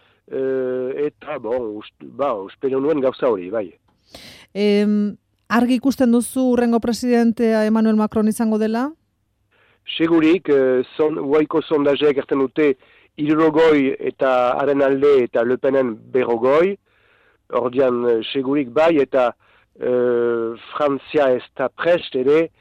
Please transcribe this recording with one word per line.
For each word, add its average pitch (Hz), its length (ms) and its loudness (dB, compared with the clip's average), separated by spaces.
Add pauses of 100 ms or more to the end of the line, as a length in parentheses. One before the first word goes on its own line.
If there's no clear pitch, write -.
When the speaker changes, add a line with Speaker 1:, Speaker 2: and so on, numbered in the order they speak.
(280)
Speaker 1:
eh, 131 800 -4
eta, - 280 -12
bon, 117 380 -6
ust-, - 400 -18
ba, 139 160 -2 (160)
espero 135 320 -4
nuen 143 240 0
gauza 135 240 0
hori, 92 240 -2
bai. 107 140 -4 (840)
Speaker 2:
Em, 208 640 0 (360)
argi 240 280 2
ikusten 254 340 0
duzu 240 320 0
hurrengo 240 340 2
presidentea 233 840 0
Emmanuel 220 320 2
Macron 214 320 0
izango 220 320 -2
dela? 226 300 -2 (960)
Speaker 1:
Segurik, 165 640 0
eh, 131 340 2 (140)
son-, 156 200 0
guaiko 151 460 0
sondajeak 143 580 0
erten 135 240 -2
dute 143 300 0 (440)
hirurogoi 156 800 2
eta 135 340 -2 (200)
haren 139 320 0
alde 139 380 4
eta 117 220 -2
Le 127 120 0
Penen 131 380 0 (160)
berrogoi, 131 640 2 (760)
ordian, 123 580 0
eh, 117 100 2 (140)
segurik 139 400 -4
bai, 160 260 2
eta, 131 320 0 (460)
eh, 120 760 -2 (240)
Frantzia 143 560 0
ez 123 100 -2 (140)
da 131 120 -4
prest - 480 -2
ere, 147 340 2 (100)